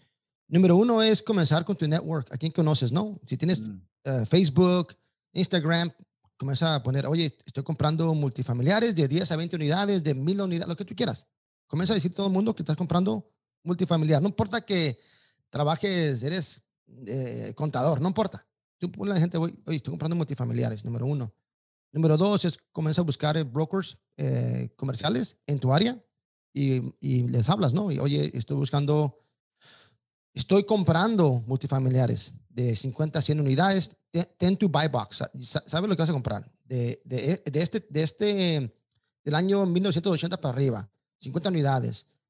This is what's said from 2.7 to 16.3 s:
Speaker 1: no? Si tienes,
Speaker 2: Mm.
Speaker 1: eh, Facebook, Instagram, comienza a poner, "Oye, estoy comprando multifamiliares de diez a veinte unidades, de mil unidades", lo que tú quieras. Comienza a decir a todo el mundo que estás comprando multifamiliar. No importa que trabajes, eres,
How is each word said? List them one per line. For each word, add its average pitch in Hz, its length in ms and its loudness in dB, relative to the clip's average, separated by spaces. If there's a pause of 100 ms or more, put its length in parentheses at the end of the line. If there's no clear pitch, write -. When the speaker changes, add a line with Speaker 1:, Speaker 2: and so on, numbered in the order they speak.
Speaker 1:
no? 202 340 -2
Si 131 100 -8
tienes, 156 260 0
Speaker 2:
Mm. 101 200 -12 (220)
Speaker 1:
eh, 131 240 -2
Facebook, 180 680 4 (380)
Instagram, 170 560 0 (480)
comienza 139 380 0
a 123 80 -2
poner, 131 240 -2
"Oye, 156 280 0 (120)
estoy - 160 -10
comprando 160 500 0
multifamiliares 147 800 0
de 151 120 2
diez 143 240 0
a 175 60 -2
veinte 170 180 -6
unidades, 175 480 0
de 147 100 0
mil 160 260 -2
unidades", 175 300 -4
lo 170 60 -6
que 196 100 -10
tú 185 100 -14
quieras. - 300 -4 (400)
Comienza 165 280 0
a - 20 2
decir 175 160 0
a - 20 -10
todo 196 140 -2
el 190 60 0
mundo 208 200 0
que - 80 -10
estás 156 160 -2
comprando 185 500 0 (360)
multifamiliar. 160 580 2
No 190 60 2
importa 214 340 -2
que 160 380 0 (500)
trabajes, 151 720 0
eres, 156 400 -4 (460)